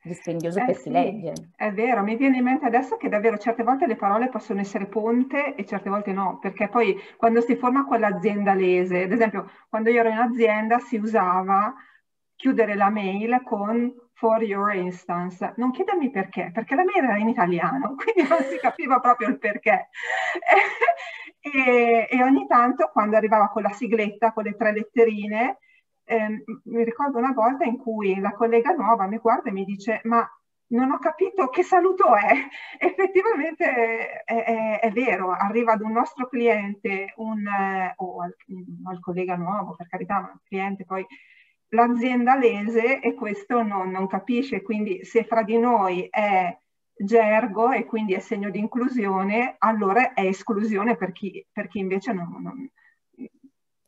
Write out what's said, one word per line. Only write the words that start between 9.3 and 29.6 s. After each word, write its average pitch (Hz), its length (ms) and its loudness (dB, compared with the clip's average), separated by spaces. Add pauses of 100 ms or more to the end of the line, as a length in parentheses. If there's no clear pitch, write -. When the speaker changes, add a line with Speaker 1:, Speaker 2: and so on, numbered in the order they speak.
Speaker 2:
quando 220 220 0
io 233 100 4
ero 233 80 4
in 220 100 0
azienda 226 600 2
si 247 180 -4
usava 196 800 2 (600)
chiudere 214 400 2
la 202 140 4
mail 214 540 -2
con 233 480 -2 (200)
"for 220 300 0
your 202 320 0
instance". 180 840 -6
Non 254 160 -2
chiedermi 359 380 -2
perché, 185 420 -6
perché 220 220 -4
la 359 100 4
mail 381 200 2
era 214 140 2
in 214 100 0
italiano, 180 680 0
<laughs> - 20 -14
quindi 381 320 2
non 330 160 4
si 269 140 -6
capiva 254 420 2
proprio 240 280 4
il - 100 -2
perché. 208 540 0
<laughs> - 1040 0 (440)
E, 247 680 4
e 254 120 4
ogni 269 240 4
tanto 254 460 4
quando 214 240 2
arrivava 208 320 4
con 214 140 -4
la 208 80 0
sigletta, 214 640 -2
con 220 120 -6
le 208 120 -6
tre 214 160 0
letterine, 214 840 0 (460)
ehm, 214 380 -2 (220)
mi 233 200 -2
ricordo 247 340 -4
una 262 140 0
volta 254 320 2
in 233 140 -2
cui 208 400 -2
la 196 140 -2
collega 233 400 2
nuova 233 340 2
mi 214 120 -4
guarda 247 300 2
e 208 40 -4
mi 196 120 -4